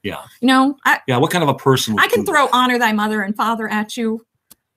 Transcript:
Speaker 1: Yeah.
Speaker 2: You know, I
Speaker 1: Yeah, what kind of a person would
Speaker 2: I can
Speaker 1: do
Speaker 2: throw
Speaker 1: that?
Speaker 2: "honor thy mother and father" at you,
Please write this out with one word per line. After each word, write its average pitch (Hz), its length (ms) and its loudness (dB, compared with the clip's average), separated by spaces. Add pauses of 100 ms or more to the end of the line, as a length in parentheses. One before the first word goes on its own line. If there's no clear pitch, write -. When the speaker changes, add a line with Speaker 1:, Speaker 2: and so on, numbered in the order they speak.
Speaker 1:
Yeah. 185 200 -8 (180)
Speaker 2:
You 233 80 2
know, 269 360 2
I 277 220 0
Speaker 1:
Yeah, 123 100 0
what 156 140 0
kind 175 120 0
of 143 60 0
a 131 60 2
person 131 400 0
would 262 80 2
Speaker 2:
I 403 40 2
can 453 160 0
Speaker 1:
do 381 80 -4
Speaker 2:
throw 285 140 2
Speaker 1:
that? - 80 -2
Speaker 2:
"honor 247 240 2
thy 233 140 2
mother 214 300 -2
and 196 140 -4
father" 220 320 -2
at 214 300 -4
you, 226 280 -4 (520)